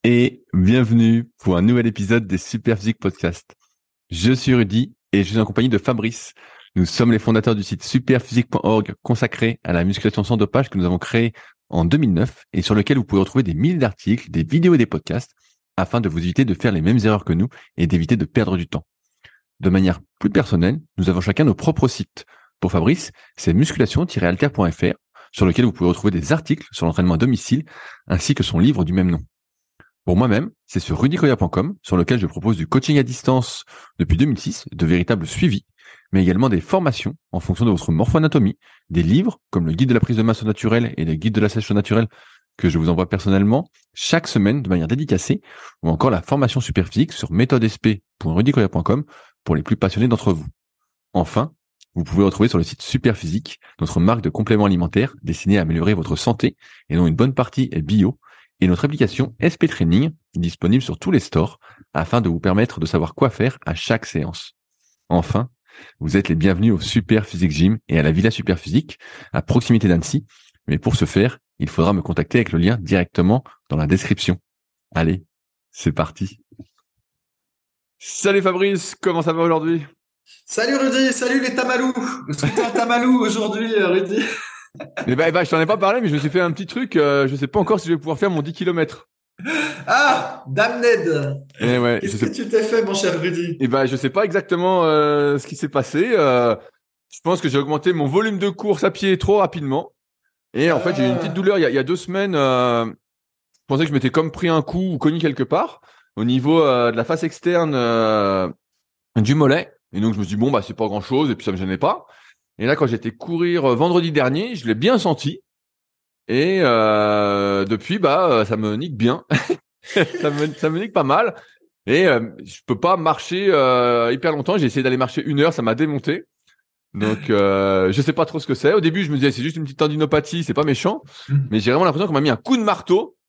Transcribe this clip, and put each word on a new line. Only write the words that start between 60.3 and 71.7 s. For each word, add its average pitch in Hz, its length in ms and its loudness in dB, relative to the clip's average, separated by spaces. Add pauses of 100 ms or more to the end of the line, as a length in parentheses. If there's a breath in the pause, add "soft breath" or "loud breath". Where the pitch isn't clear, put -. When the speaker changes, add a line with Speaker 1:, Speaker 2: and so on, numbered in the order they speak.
Speaker 1:
disponible 87 480 0
sur - 160 -8
tous - 120 -4
les 160 80 4
stores - 400 -2 (360 loud breath)
afin 82 260 0
de 95 80 -2
vous 82 100 -2
permettre 98 400 0
de 80 80 -4
savoir - 280 -2
quoi 131 160 2
faire 123 360 -4
à 82 80 -4
chaque - 320 -4
séance. - 460 -8 (560)
Enfin, 127 400 0 (500 loud breath)
vous 78 180 -2
êtes 98 120 2
les 82 80 2
bienvenus 95 360 2
au 87 60 0
Super 110 480 0
Physique 87 240 0
Gym 90 280 2 (100)
et 82 100 0
à 76 40 2
la 78 100 2
Villa 98 180 2
Super 104 300 -4
Physique - 380 -4 (340 loud breath)
à - 100 -2
proximité 117 460 2
d'Annecy. 87 360 0 (440 soft breath)
Mais 76 100 0
pour - 160 -2
ce - 100 0
faire, 104 340 0 (200)
il - 100 -4
faudra 85 260 2